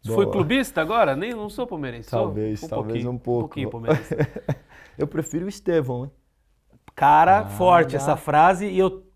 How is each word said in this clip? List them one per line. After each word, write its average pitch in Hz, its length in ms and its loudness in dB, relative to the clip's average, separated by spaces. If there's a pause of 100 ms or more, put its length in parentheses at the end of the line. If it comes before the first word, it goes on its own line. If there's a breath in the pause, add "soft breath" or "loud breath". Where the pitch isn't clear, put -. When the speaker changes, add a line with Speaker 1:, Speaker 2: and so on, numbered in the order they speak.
Speaker 1:
Fui - 220 2
Speaker 2:
Boa. 202 60 -4
Speaker 1:
clubista 202 500 0
agora? 165 340 2
Nem, 196 180 -6
não 214 160 -8
sou 240 180 -8
palmeirense. 131 420 -10
Sou 117 100 0
Speaker 2:
Talvez, 107 440 -4
Speaker 1:
um 165 40 -12
Speaker 2:
talvez 113 260 -6
Speaker 1:
pouquinho, 117 180 -4
Speaker 2:
um 123 60 -8
pouco. 120 240 -2
Speaker 1:
pouquinho 123 280 -6
palmeirense. 120 460 -4 (420)
Speaker 2:
<laughs> - 400 -20
Eu 147 100 -2
prefiro 165 380 -6
o 196 40 -6
Estevão, 135 560 -2
hein? 139 60 -16 (840)
Speaker 1:
Cara, 160 460 6
Speaker 2:
Ah, 214 40 -6
Speaker 1:
forte 175 460 4
Speaker 2:
dá. 139 60 -4
Speaker 1:
essa 139 200 0
frase 175 500 2
e 185 100 -2
eu, 190 280 0 (100)